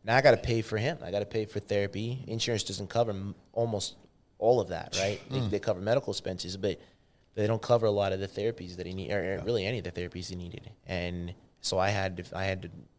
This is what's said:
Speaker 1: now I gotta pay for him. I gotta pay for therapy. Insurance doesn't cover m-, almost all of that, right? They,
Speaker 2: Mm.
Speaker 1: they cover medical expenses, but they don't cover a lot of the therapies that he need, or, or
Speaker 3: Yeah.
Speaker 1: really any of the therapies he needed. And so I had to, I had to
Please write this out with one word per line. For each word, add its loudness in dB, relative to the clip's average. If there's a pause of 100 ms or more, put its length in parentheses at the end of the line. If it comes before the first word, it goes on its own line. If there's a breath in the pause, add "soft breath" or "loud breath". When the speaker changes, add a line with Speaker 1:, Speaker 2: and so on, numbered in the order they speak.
Speaker 1:
now 2
I 8
gotta 10
pay 0
for -4
him. 0
I -6
gotta 0
pay -2
for -6
therapy. -2
Insurance 0
doesn't -6
cover 2
m-, -4 (180)
almost -2 (440)
all 6
of 0
that, -4
right? 0 (100)
They, -2
Speaker 2:
Mm. 0
Speaker 1:
they 0
cover 0
medical 2
expenses, -6
but -2 (560 loud breath)
they 2
don't 0
cover 4
a 6
lot 2
of -2
the -4
therapies -4
that -6
he -8
need, -4
or, 2
or 0 (120)
Speaker 3:
Yeah. -6
Speaker 1:
really 0
any 0
of -8
the -6
therapies -6
he -8
needed. -10 (160)
And -4 (280)
so 0
I 4
had 0
to, -8
I -2
had -2
to -10 (300)